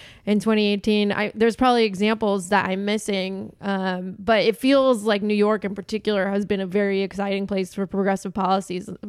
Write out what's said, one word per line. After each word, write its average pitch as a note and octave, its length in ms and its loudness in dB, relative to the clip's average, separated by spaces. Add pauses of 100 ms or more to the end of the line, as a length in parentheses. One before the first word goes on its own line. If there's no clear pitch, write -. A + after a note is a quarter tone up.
(260)
in G#3 140 2
twenty G#3+ 280 2
eighteen. G#3 440 2
I, G#3 240 -2
there's A3 220 2
probably B3 260 4
examples G3+ 640 0
that G3 180 2
I'm F#3+ 200 -2
missing, G3+ 720 -4
um, F#3+ 580 -4
but G3 260 2
it G3+ 120 2
feels C4 480 4
like G#3 180 2
New G#3 120 0
York G#3 320 2
in G3 100 -6
particular G3+ 540 -2
has G3+ 160 -2
been F#3+ 160 -2
a F#3+ 40 -4
very G3 360 0
exciting G3 440 -4
place F#3+ 280 -4
for G3 120 -4
progressive G3 480 -2
policies, F#3+ 560 -2 (200)